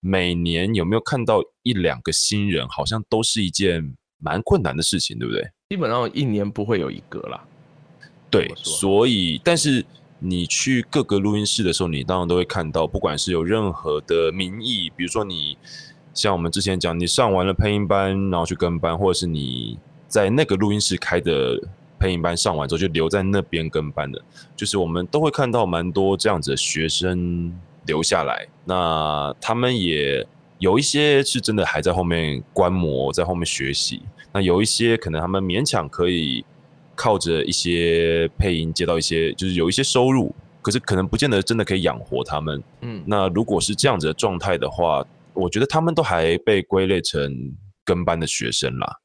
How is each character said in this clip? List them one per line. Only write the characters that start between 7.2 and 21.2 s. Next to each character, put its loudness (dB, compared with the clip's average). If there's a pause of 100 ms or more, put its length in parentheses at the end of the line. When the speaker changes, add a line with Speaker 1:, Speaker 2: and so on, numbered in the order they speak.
Speaker 2:
啦。 -12 (880)
Speaker 1:
对， 4
Speaker 2:
怎 -10
么 -
说？ -4
Speaker 1:
所 4
以， 2
但 4
是 0 (340)
你 -2
去 0
各 2
个 2
录 2
音 0
室 0
的 2
时 0
候， 0
你 -2
当 0
然 0
都 2
会 4
看 -4
到， 0
不 -6
管 0
是 -2
有 2
任 0
何 -2
的 2
名 -6
义， -4
比 -6
如 -6
说 -2
你， -8 (560)
像 0
我 0
们 0
之 -2
前 0
讲， -2
你 0
上 2
完 2
了 2
配 2
音 0
班， 4 (220)
然 2
后 2
去 -2
跟 0
班， -2
或 2
者 -
是 -2
你 -6 (300)
在 2
那 4
个 2
录 2
音 0
室 0
开 0